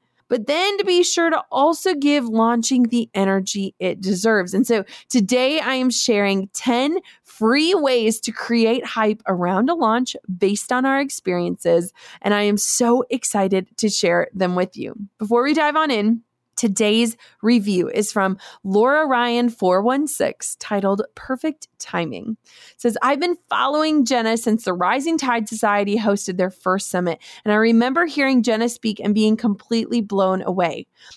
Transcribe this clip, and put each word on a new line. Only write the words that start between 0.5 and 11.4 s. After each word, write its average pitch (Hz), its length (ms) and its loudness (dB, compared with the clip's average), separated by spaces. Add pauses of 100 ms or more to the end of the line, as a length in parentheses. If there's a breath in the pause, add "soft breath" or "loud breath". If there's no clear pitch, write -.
to 403 60 -2
be 359 180 4
sure 339 260 0
to 320 220 0
also 320 420 2
give 285 320 2
launching 233 600 2
the 233 300 0
energy 196 680 -2
it 185 200 -4
deserves. 190 540 0
And 202 100 2
so 220 200 0 (240 loud breath)
today 254 500 2
I 262 160 -2
am 254 160 0
sharing 202 640 0
ten 277 460 0 (240 loud breath)
free 294 500 2
ways 247 460 2
to - 100 -6
create 233 560 0
hype 220 400 -2
around 185 440 0
a 349 40 0
launch 247 400 0 (240)
based 202 320 0
on 254 160 0
our 269 140 2
experiences. 175 920 -2 (300 loud breath)